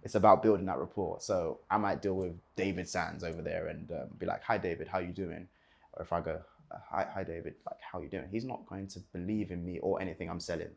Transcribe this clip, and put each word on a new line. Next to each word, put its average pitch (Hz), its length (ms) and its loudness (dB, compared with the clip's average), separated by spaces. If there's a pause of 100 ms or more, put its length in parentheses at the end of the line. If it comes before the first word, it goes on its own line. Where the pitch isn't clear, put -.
It's - 120 -8
about 101 280 12
building 101 240 8
that 87 120 0
rapport. 85 420 -2
So 85 380 0 (100)
I 101 80 2
might 98 240 2
deal 98 140 2
with 92 180 0 (220)
David 92 340 0
Sands 85 340 -4
over 82 180 -4
there 82 260 -4
and, 80 240 -8
um, - 160 -6 (100)
be 92 80 -6
like, 87 180 -2
Hi, 113 140 0
David, 90 300 -2
how 95 120 -2
you 90 140 -4
doing? 87 340 -6 (460)
Or - 100 -10
if 87 100 -4
I 85 80 2
go, 82 200 -4 (300)
Uh, - 60 -12 (120)
hi, - 240 0
hi, 95 100 -6
David, 85 320 -8 (120)
like, - 140 -12
how - 200 -10
you - 80 -10
doing? 90 220 -6
He's 113 140 -4
not 127 200 -8
going 98 220 -8
to 98 120 -12 (140)
believe 98 380 -2
in 87 120 -4
me 87 160 -4
or 92 220 0
anything 87 280 -4
I'm 87 100 -4
selling. 82 380 -4